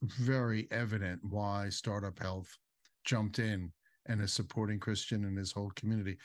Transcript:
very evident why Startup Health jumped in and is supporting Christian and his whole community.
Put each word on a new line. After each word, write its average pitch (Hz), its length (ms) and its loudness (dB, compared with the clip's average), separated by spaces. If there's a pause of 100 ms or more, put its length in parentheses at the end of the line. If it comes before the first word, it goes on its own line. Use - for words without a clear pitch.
very 120 680 2
evident 104 520 0
why 101 460 0
Startup 101 500 -2
Health 92 400 -4 (460)
jumped 107 340 2
in 101 320 2 (360)
and 110 140 2
is 98 120 2
supporting 107 480 0
Christian 107 440 0
and 98 140 0
his 95 140 -2
whole 101 240 -4
community. 104 480 0